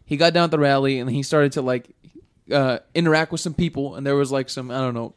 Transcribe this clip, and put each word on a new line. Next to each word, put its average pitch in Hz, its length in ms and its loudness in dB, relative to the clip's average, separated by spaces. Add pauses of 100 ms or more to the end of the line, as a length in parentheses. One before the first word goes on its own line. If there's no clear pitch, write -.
he 147 120 -4
got 165 160 4
down 170 120 4
at 160 60 -2
the 156 80 2
rally, 139 400 2
and 127 100 -4
he 131 140 -2
started 143 300 2
to, 147 80 -2
like, 127 280 -4 (640)
uh, 131 260 2 (160)
interact 160 380 2
with 165 100 -6
some 165 140 -6
people, 143 400 -2
and 139 100 -8
there 139 100 2
was, 139 160 2
like, 135 180 -2
some, 127 200 -10
I 123 80 -6
don't 127 160 -2
know, 117 240 -8